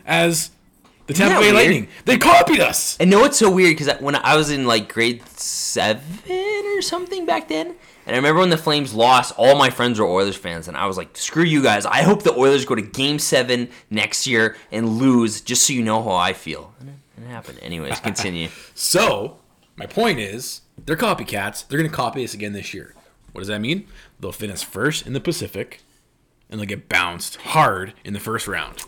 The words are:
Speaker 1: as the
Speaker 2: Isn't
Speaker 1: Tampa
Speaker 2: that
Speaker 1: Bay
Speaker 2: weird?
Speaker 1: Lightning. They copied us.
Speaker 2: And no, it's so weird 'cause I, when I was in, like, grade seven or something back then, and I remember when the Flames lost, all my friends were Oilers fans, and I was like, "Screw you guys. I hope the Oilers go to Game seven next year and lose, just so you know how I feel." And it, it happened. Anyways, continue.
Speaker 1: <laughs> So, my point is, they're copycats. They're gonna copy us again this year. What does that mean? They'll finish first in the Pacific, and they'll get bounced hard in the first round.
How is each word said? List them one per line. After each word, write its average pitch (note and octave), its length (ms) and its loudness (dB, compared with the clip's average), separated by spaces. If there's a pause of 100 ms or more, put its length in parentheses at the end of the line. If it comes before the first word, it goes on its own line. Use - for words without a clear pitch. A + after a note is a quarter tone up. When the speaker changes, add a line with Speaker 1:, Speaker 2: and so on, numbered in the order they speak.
Speaker 1:
as E3 420 0 (560)
the D3 80 -6
Speaker 2:
Isn't G3 140 4
Speaker 1:
Tampa F#4 80 4
Speaker 2:
that - 120 4
Speaker 1:
Bay G#3 60 6
Speaker 2:
weird? A3+ 140 6
Speaker 1:
Lightning. C3 200 2 (180)
They B3 120 4
copied F4 440 6
us. - 380 -2
Speaker 2:
And F3+ 120 6
no, G#3+ 140 8
it's C#4+ 120 2
so G#3 140 6
weird F3+ 260 4
'cause D3 120 -4
I, - 80 0
when C#3+ 180 -2
I C#3+ 200 2
was D3+ 140 2
in, C3+ 160 -2
like, A2+ 260 0
grade A#2 300 -2 (160)
seven - 680 -4 (760)
or F#4+ 40 -2
something F4+ 460 -6
back E4 200 -2
then, E4 280 -6 (320)
and - 80 -2
I - 20 0
remember D3+ 220 2
when F#3 100 4
the D#3+ 80 2
Flames D3 380 -2
lost, A#2+ 420 4
all B2+ 180 8
my C3+ 140 4
friends A#2+ 300 0
were G#2+ 80 2
Oilers F#2+ 280 0
fans, E2+ 320 -10
and E2+ 100 -12
I F2 100 -2
was F#2 100 -6
like, E2 200 -10
"Screw - 260 -2
you D#3 200 2
guys. G#2+ 220 2
I - 180 0
hope G3+ 200 4
the E3+ 100 2
Oilers C3 320 4
go C3 100 -4
to A2 60 -2
Game C#3 380 -4
seven B2 500 0 (220)
next G#2+ 360 -4
year A2 300 0 (140)
and A2+ 260 -2
lose, A#2+ 440 2
just A#2+ 240 -2
so C#3+ 80 0
you B2 100 -2
know A2 200 0
how G#2 120 -4
I F#2 180 0
feel." D2 460 -14
And C3 100 -20
it, C#3+ 60 -20 (280)
it A#2+ 40 -18
happened. A2+ 340 -18
Anyways, D#2 380 -8
continue. F2+ 500 -6 (120)
Speaker 1:
<laughs> - 140 -20
So, C#3+ 600 -2 (380)
my G#2 120 -14
point G3+ 320 -2
is, G#2+ 420 -10 (240)
they're D#3 100 -4
copycats. A2 720 -4
They're C#3+ 120 -2
gonna D#3+ 100 -2
copy C3 340 -4
us A2 100 -8
again G#2 200 -8
this G2 200 -12
year. F#2 200 -16 (380)
What - 100 -16
does F#2+ 60 -10
that G#2 140 -6
mean? E3+ 260 -4 (320)
They'll F#2+ 120 -10
finish G2+ 320 -10
first C#3+ 440 -4
in B2+ 60 -8
the C3+ 80 -6
Pacific, - 600 -8 (680)
and A2 100 -12
they'll G#2 80 -8
get G2 220 -10
bounced F2 480 -2
hard G#2+ 560 0 (100)
in G#2 100 -12
the G2 60 -8
first A2 280 -6
round. E2 400 -8